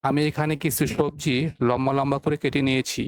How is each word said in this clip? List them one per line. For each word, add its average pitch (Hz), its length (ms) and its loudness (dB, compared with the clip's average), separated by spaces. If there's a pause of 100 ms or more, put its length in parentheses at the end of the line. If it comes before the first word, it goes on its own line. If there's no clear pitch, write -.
আমি 143 220 2
এখানে 151 300 0
কিছু 147 300 0
সবজি 143 500 -2 (240)
লম্বা 127 340 2
লম্বা 139 240 0
করে 147 180 0
কেটে 143 260 0
নিয়েছি 131 460 0